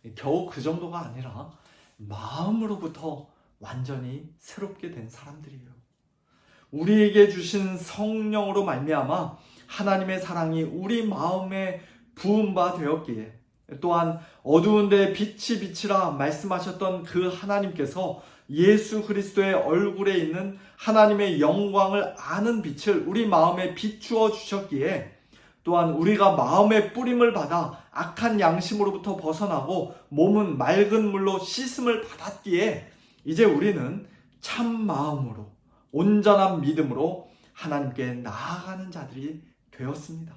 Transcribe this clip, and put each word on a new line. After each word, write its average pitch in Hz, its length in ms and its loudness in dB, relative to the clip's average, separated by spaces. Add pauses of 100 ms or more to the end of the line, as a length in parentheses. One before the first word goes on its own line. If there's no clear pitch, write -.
(140)
겨우 165 320 -2
그 - 140 -14
정도가 170 400 -6
아니라 127 500 -14 (460)
마음으로부터 160 1300 -8 (300)
완전히 127 720 -12 (100)
새롭게 - 520 -14
된 113 180 -16
사람들이에요. 135 640 -20 (1000)
우리에게 202 600 6
주신 185 480 -4
성령으로 208 880 -4
말미암아 151 760 -2 (280)
하나님의 190 540 -2
사랑이 165 420 -2
우리 196 440 -2
마음에 185 760 -4 (340)
부은 208 400 2
바 175 220 2
되었기에, 143 640 -4 (420)
또한 170 380 0 (240)
어두운 202 460 6
데 196 240 6
빛이 208 480 -4
비치라 190 520 -2
말씀하셨던 180 920 -4
그 180 240 0
하나님께서 185 920 -4 (280)
예수 208 560 4
그리스도의 196 460 0
얼굴에 190 640 0
있는 175 420 -4 (180)
하나님의 208 640 4
영광을 196 760 2
아는 214 460 -2
빛을 160 440 -2
우리 220 200 0
마음에 180 480 2
비추어 220 560 0
주셨기에 185 880 -6 (500)
또한 170 240 2
우리가 196 420 4
마음의 208 600 4
뿌림을 240 400 2
받아 151 440 -4 (120)
악한 208 500 -2
양심으로부터 190 800 0
벗어나고 160 760 -4 (140)
몸은 185 480 4
맑은 202 540 4
물로 196 280 0
씻음을 240 680 -4
받았기에 - 840 -4 (360)
이제 160 180 4
우리는 175 640 2 (320)
참 233 460 -4
마음으로 135 640 -4 (420)
온전한 190 680 4
믿음으로 151 680 -2 (240)
하나님께 135 600 -6
나아가는 175 760 -10
자들이 147 520 -14 (280)
되었습니다. 160 680 -12